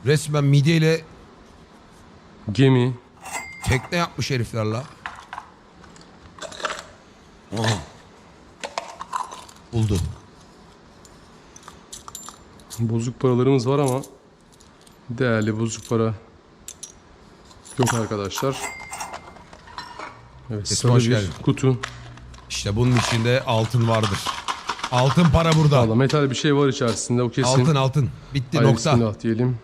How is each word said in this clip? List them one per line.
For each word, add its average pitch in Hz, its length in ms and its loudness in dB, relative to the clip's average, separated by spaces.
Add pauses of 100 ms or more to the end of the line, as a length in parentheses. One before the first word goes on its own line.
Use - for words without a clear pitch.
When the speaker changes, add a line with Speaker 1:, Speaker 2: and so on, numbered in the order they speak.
Speaker 1:
resmen 147 380 0
midyeyle 160 580 4 (1500)
Speaker 2:
gemi. 127 420 4 (720)
Speaker 1:
tekne 135 320 0
yapmış 170 340 -4
herifler 113 340 -4
la. 110 180 -4 (2750)
Aha. 110 180 0 (2000)
Buldu. 107 240 0 (2750)
Speaker 2:
Bozuk 117 400 -2
paralarımız 127 480 2
var 139 120 0
ama 135 220 0 (1080)
değerli 113 500 0
bozuk 110 300 -6
para 113 240 0 (1700)
yok 120 140 2
arkadaşlar. 110 640 -4 (1900)
Evet, 107 120 -6 (100)
Speaker 1:
Esma, 101 40 -2
Speaker 2:
sarı 120 160 2
Speaker 1:
hoş 120 140 6
Speaker 2:
bir 117 40 2
Speaker 1:
geldin. 107 200 0 (140)
Speaker 2:
kutu. 131 360 2 (680)
Speaker 1:
İşte 101 260 -4
bunun 123 220 2
içinde 120 480 0
altın 113 420 2
vardır. 107 320 0 (720)
Altın 131 380 4
para 165 260 4
burada. 147 260 6
Speaker 2:
Valla 110 140 2
metal 143 340 2
bir - 60 -2
şey 147 200 2
var 143 120 4
içerisinde, 120 560 0
o 120 60 0
kesin. 127 320 2
Speaker 1:
Altın, 147 140 4
altın. 135 340 0 (240)
Bitti, 139 240 -4
Speaker 2:
Haydi 117 140 6
Speaker 1:
nokta. 117 220 2
Speaker 2:
bismillah 113 260 2
diyelim. 117 440 0